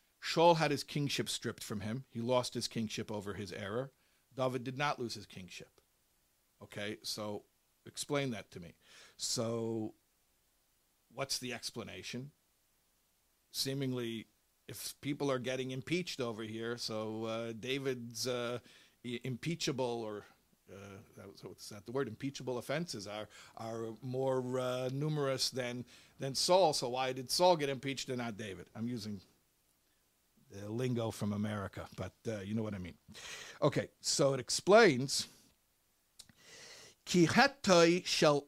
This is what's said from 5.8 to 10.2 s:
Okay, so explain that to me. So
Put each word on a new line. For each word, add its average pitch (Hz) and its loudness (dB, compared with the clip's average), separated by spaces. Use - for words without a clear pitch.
Okay, 104 -6
so 104 -6
explain 139 -4
that 101 -8
to - -14
me. 85 -14
So 113 -2